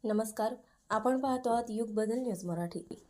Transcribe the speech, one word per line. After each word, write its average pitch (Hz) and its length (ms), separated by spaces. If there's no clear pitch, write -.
नमस्कार, 214 500
आपण 240 300
पाहतो 254 300
आहात 233 200
युग 220 180
बदल 214 300
न्यूज 220 280
मराठी. 170 640